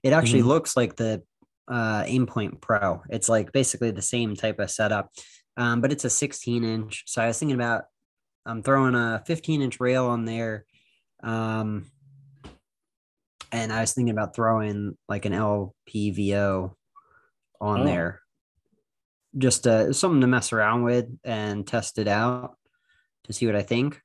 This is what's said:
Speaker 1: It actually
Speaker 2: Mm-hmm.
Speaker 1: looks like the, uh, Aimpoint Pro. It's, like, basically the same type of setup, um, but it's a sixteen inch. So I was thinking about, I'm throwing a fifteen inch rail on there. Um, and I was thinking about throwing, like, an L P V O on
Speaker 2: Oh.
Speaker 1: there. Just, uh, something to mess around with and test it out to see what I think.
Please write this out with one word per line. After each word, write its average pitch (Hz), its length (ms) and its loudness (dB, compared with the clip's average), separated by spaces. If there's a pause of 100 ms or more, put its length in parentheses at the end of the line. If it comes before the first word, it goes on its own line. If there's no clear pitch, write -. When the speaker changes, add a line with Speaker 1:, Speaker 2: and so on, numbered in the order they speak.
Speaker 1:
It - 100 4
actually 120 280 6
Speaker 2:
Mm-hmm. 120 80 6
Speaker 1:
looks 160 280 2
like 120 200 2
the, 110 260 -2 (460)
uh, 110 360 -2
Aimpoint 120 560 -2
Pro. 98 500 0
It's, 107 180 -4
like, 110 240 2
basically 123 380 0
the 98 120 -8
same 113 340 -2
type 110 240 -4
of 98 100 -4
setup, 104 400 -2 (460)
um, 120 240 0
but 135 120 0
it's 139 120 -6
a 120 60 -2
sixteen 120 540 -2
inch. 110 420 -6
So - 160 -4
I 117 60 2
was 113 100 -2
thinking 147 160 0
about, 117 300 0 (600)
I'm 113 180 -8
throwing 135 320 4
a 117 320 0
fifteen 160 360 -2
inch 123 180 -4
rail 127 260 2
on 117 180 -2
there. 113 400 -4 (580)
Um, 110 680 -4 (1600)
and 113 200 -4
I 113 80 -2
was 117 120 -2
thinking 120 200 0
about 107 220 -4
throwing, 104 640 0 (120)
like, 101 160 -4
an 101 80 0
L 104 420 0 (120)
P 104 240 -2
V 101 260 0
O 95 400 0 (840)
on 104 200 0
Speaker 2:
Oh. - 40 2
Speaker 1:
there. 87 360 -2 (1160)
Just, 127 300 2
uh, 110 260 4
something 160 280 4
to 127 60 6
mess 123 260 2
around 113 300 2
with 120 260 0 (160)
and 107 420 -4
test - 320 -4
it 104 100 0
out 123 480 0 (680)
to - 80 -14
see 120 140 -2
what 104 100 2
I 101 60 0
think. 123 420 -2